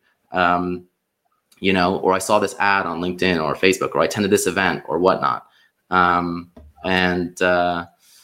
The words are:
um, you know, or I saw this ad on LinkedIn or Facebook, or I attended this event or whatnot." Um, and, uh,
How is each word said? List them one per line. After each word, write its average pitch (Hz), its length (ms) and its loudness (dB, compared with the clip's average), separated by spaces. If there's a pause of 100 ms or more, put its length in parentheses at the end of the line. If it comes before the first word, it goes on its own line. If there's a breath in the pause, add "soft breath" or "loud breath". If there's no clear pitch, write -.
(320)
um, 90 520 0 (760)
you 95 120 0
know, 92 260 2
or 92 140 0
I 95 60 0
saw 107 200 0
this 101 200 -2
ad 98 260 0
on 82 160 -6
LinkedIn 87 420 0
or 71 120 -2
Facebook, 90 400 0
or 71 60 2
I 82 40 4
attended 98 260 -2
this 101 160 2
event 90 400 -2
or 80 120 -2
whatnot." 71 480 0 (420 soft breath)
Um, 87 640 0 (320)
and, 90 560 -2
uh, 87 460 0 (380 soft breath)